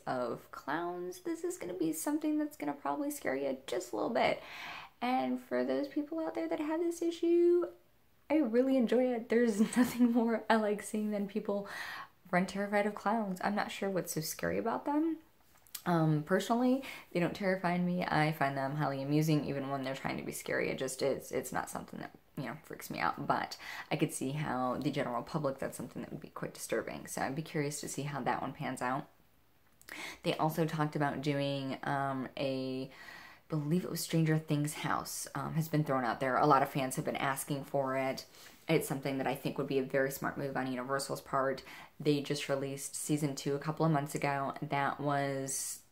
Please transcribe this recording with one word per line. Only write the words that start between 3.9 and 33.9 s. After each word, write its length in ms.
a 20
little 140
bit. 320
And 400
for 240
those 240
people 340
out 120
there 140
that 120
have 200
this 240
issue, 600
I 60
really 400
enjoy 360
it. 160
There's 300
<laughs> 180
nothing 340
more 380
I 60
like 260
seeing 300
than 160
people 400
run 160
terrified 400
of 80
clowns. 480
I'm 100
not 180
sure 200
what's 200
so 80
scary 380
about 280
them. 320
Um, 400
personally, 560
they 80
don't 160
terrify 420
me. 260
I 280
find 260
them 180
highly 280
amusing, 420
even 240
when 140
they're 100
trying 240
to 60
be 80
scary. 400
It 80
just, 240
it's, 260
it's 220
not 180
something 300
that, 100
you 100
know, 180
freaks 260
me 80
out. 300
But 280
I 60
could 140
see 200
how 500
the 80
general 320
public, 380
that's 180
something 240
that 100
would 100
be 80
quite 260
disturbing. 500
So 160
I'd 140
be 80
curious 380
to 60
see 140
how 200
that 200
one 120
pans 280
out. 240
They 100
also 320
talked 300
about 260
doing, 640
um, 520
a, 540
believe 360
it 80